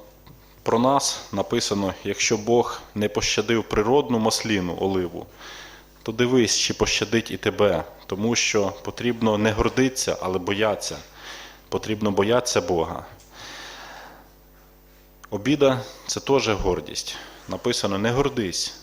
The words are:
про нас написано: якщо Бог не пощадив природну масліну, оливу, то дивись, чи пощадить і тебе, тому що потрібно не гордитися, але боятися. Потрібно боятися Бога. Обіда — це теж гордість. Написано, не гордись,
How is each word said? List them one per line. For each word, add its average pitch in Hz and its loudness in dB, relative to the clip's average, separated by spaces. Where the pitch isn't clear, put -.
про 113 2
нас 135 2
написано: 101 0
якщо 101 0
Бог 117 2
не 104 0
пощадив 110 0
природну 123 2
масліну, 104 0
оливу, 90 -2
то 113 -6
дивись, 120 4
чи - 0
пощадить 110 0
і 95 -6
тебе, 95 2
тому 107 -2
що 98 0
потрібно 113 0
не 107 2
гордитися, 117 0
але 92 -2
боятися. 101 -2
Потрібно 104 -2
боятися 107 2
Бога. 85 -2
Обіда — 131 4
це - -4
теж 127 2
гордість. 92 -2
Написано, 98 -2
не 113 0
гордись, 120 -2